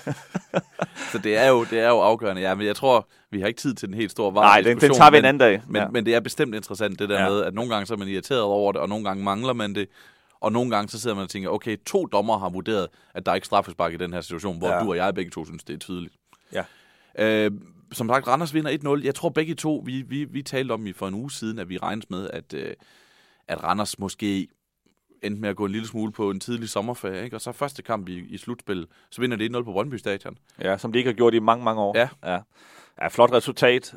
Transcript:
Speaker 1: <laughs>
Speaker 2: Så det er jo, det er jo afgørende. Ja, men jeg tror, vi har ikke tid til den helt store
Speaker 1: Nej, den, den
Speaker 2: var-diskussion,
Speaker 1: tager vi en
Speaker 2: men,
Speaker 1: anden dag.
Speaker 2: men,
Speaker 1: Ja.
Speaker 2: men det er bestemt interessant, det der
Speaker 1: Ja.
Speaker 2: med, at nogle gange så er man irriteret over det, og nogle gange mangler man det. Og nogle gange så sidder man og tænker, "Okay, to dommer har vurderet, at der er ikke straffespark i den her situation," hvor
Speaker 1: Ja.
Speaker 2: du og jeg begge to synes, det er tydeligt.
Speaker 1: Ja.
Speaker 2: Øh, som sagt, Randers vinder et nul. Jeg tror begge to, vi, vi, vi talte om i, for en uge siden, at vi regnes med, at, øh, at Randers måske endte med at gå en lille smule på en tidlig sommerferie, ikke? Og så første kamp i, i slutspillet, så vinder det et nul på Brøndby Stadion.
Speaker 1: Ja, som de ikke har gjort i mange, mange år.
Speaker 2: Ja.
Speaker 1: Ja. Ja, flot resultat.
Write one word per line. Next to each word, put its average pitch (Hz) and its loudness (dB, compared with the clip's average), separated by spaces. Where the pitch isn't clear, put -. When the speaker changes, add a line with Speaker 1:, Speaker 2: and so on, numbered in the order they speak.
Speaker 1:
<laughs> - -8
Speaker 2:
Så 113 -6
det 107 0
er 123 6
jo, 120 6
det 110 -2
er 117 4
jo 120 6
afgørende. 95 2
Ja, 95 0
men 104 -2
jeg 104 -2
tror, 123 4
vi 101 -6
har 95 -2
ikke 120 -4
tid 131 -2
til 101 -10
den 95 -10
helt 110 -2
store 101 -2
Speaker 1:
Nej, 101 10
den, 98 6
den 120 4
Speaker 2:
var-diskussion, 139 6
Speaker 1:
tager 151 12
vi 147 12
en 143 8
Speaker 2:
men, 131 6
Speaker 1:
anden 139 4
dag. 110 6
Speaker 2:
men, 104 0
Speaker 1:
Ja. 80 -2
Speaker 2:
men 113 -2
det 120 4
er 117 4
bestemt 120 -4
interessant, 101 -6
det 101 -4
der 98 0
Speaker 1:
Ja. 92 2
Speaker 2:
med, 101 0
at 92 -4
nogle 120 -4
gange 101 -2
så 113 -6
er 104 -4
man 95 -8
irriteret 98 -2
over 101 2
det, 73 -4
og 85 -2
nogle 107 -6
gange 98 -4
mangler 107 -2
man 104 -6
det. 101 -4
Og 107 -2
nogle 120 0
gange 104 -2
så 110 -12
sidder 110 -4
man 98 -6
og 90 -10
tænker, 95 -8
"Okay, 107 -4
to 185 -2
dommer 107 0
har 95 -4
vurderet, 92 -4
at 92 -10
der 90 2
er 92 2
ikke 95 -6
straffespark 90 -2
i 85 -10
den 87 -6
her 90 -6
situation," 85 -8
hvor 87 -2
Speaker 1:
Ja. 90 0
Speaker 2:
du 104 -2
og 87 -2
jeg 92 0
begge 90 -6
to 82 -10
synes, 82 -16
det 78 -12
er 78 -10
tydeligt. 90 -12
Speaker 1:
Ja. 92 -4
Speaker 2:
Øh, 107 2
som 113 -4
sagt, 127 2
Randers 143 -2
vinder 151 -2
et 143 -4
nul. 143 0
Jeg 135 -2
tror - -6
begge 156 -2
to, 151 -4
vi, 131 -6
vi, 135 -8
vi 143 -10
talte 135 -6
om 110 -6
i, 95 -8
for 98 -8
en 95 -6
uge 127 -8
siden, 110 -8
at 90 -10
vi 90 -8
regnes 92 -8
med, 92 -8
at, - -12
øh, - -8
at 80 -6
Randers 95 -2
måske 98 -4
endte 104 -8
med 107 -6
at 98 -4
gå 107 -4
en 98 -2
lille 110 -6
smule 110 -6
på 101 -4
en 98 -6
tidlig 117 -8
sommerferie, 107 -6
ikke? 123 -12
Og 107 -14
så 123 -10
første 143 -8
kamp 104 -6
i, 90 -10
i 98 -12
slutspillet, 101 -8
så - -14
vinder 123 -2
det 107 -4
et 117 -4
nul 120 -4
på 113 -10
Brøndby 120 -4
Stadion. - -8
Speaker 1:
Ja, 95 -2
som 113 -8
de 117 2
ikke 127 2
har 120 0
gjort 117 6
i 113 4
mange, 113 4
mange 110 0
år. 101 0
Speaker 2:
Ja. 123 2
Speaker 1:
Ja. 90 -4
Ja, 82 -4
flot 120 6
resultat. 127 2